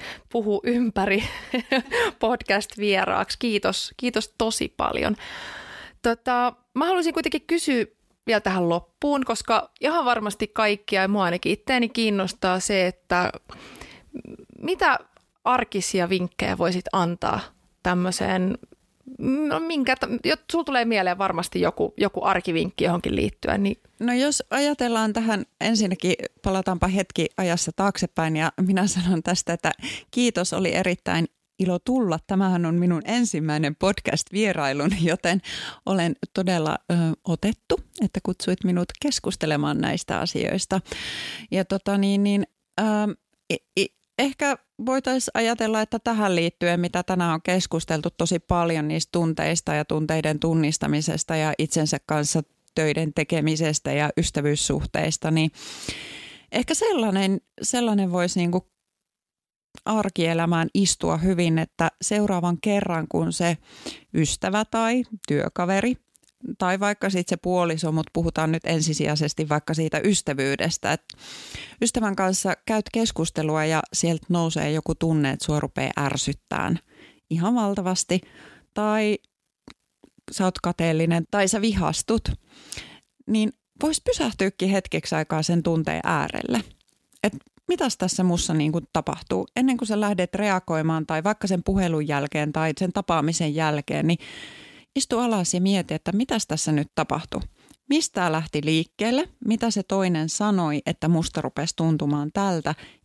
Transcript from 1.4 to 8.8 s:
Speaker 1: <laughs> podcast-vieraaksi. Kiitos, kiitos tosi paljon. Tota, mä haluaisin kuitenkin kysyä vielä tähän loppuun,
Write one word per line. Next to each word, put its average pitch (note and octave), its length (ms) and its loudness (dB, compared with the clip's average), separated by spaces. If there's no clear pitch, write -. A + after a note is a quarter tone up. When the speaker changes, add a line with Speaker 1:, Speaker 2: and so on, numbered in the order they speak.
Speaker 1:
<laughs> F4+ 480 0
podcast-vieraaksi. G3+ 1160 0
Kiitos, G3+ 580 -2
kiitos - 420 -4
tosi - 380 -2
paljon. - 400 0
Tota, B3 500 0
mä D4 120 0
haluaisin F4 280 0
kuitenkin D#4+ 320 -2
kysyä C#4+ 380 2
vielä G#3+ 140 2
tähän F#3+ 280 0
loppuun, C4+ 560 0